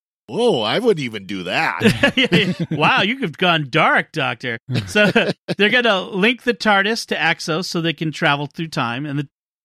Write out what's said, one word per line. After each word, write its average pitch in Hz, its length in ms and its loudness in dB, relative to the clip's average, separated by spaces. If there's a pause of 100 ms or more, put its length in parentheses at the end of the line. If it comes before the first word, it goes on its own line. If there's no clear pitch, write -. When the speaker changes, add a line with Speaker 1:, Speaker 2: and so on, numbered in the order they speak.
(260)
Speaker 1:
"Whoa, 185 340 0
I 113 200 0
wouldn't 202 240 2
even 107 220 -8
do 92 180 -6
that." 113 380 -2
Speaker 2:
<laughs> - 340 2
Yeah, 254 160 2
yeah. 180 200 2 (240)
Wow, 208 260 2
you 220 160 -2
have 185 200 -6
gone 165 320 2
dark, 196 400 2
Doctor. 123 480 -6 (280)
So 208 200 4
<laughs> 190 500 0
they're 202 140 2
gonna 226 320 2
link 214 400 0
the 240 120 0
tardis 208 520 0
to 208 100 -4
Axos 165 500 -2
so 180 140 -4
they 165 120 -2
can 160 180 -4
travel 143 360 0
through 165 220 -8
time. 131 380 -4
And 143 140 -4
the, 147 80 -6 (360)